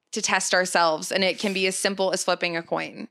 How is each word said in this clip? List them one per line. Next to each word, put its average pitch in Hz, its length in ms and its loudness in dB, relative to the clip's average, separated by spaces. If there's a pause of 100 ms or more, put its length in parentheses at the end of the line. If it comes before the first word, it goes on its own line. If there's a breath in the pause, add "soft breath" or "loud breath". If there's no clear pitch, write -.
(120)
to 214 100 -4
test 196 320 2
ourselves. 180 560 2
And 190 140 2
it 185 140 0
can 208 140 -2
be 190 140 0
as 190 100 -2
simple 190 360 0
as 185 120 -2
flipping 175 320 -2
a 165 60 -4
coin. - 480 -8